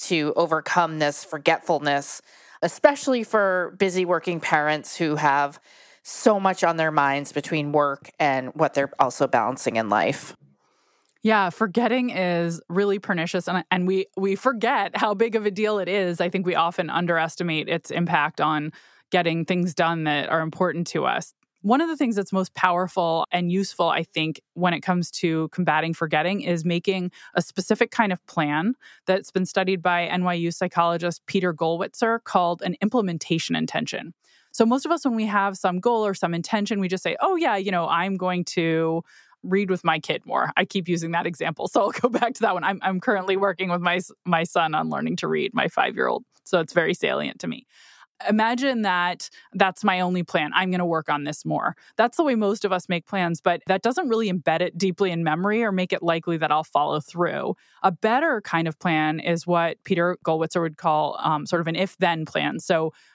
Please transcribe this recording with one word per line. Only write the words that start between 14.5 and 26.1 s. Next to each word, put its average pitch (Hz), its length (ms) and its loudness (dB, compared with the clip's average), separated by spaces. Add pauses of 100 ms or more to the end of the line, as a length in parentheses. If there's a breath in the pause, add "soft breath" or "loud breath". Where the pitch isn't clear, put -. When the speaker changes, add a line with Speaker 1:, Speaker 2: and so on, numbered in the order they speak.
Speaker 2:
how 208 180 0
big 226 220 0
of 214 100 0
a 208 60 2
deal 208 280 0
it 180 100 -4
is. 180 320 0
I 175 80 0
think 185 160 -2
we 175 100 0
often 170 340 0
underestimate 165 800 0
its 165 240 -4
impact 165 480 0
on 151 320 0 (400 loud breath)
getting 165 320 2
things 180 300 0
done 165 320 2
that 147 240 0
are 165 100 2
important 165 480 -2
to 139 180 -2
us. 127 280 -2 (280)
One 240 200 4
of 330 80 0
the 302 80 -4
things 233 180 0
that's 196 160 -2
most 190 220 0
powerful 175 800 2
and 175 180 0
useful, 185 380 0
I 170 140 0
think, 156 360 -4 (140)
when 175 200 0
it 151 60 -4
comes 175 320 0
to 160 380 0
combating 160 440 0
forgetting 165 460 0